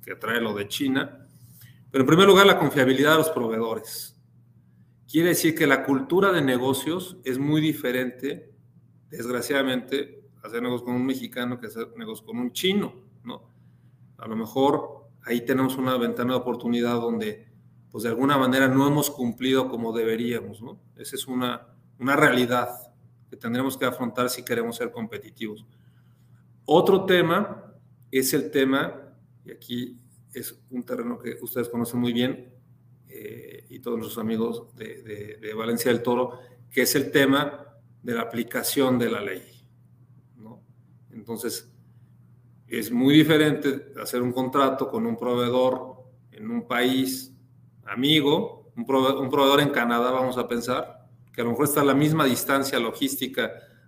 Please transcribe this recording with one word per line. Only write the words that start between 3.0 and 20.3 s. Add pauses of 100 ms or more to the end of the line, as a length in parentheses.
de
los
proveedores. (920)
Quiere
decir
que
la
cultura
de
negocios
es
muy
diferente, (560)
desgraciadamente, (180)
hacer
negocios
con
un
mexicano
que
hacer
negocios
con
un
chino, (300)
¿no? (680)
A
lo
mejor (140)
ahí
tenemos
una
ventana
de
oportunidad
donde, (440)
pues,
de
alguna
manera
no
hemos
cumplido
como
deberíamos,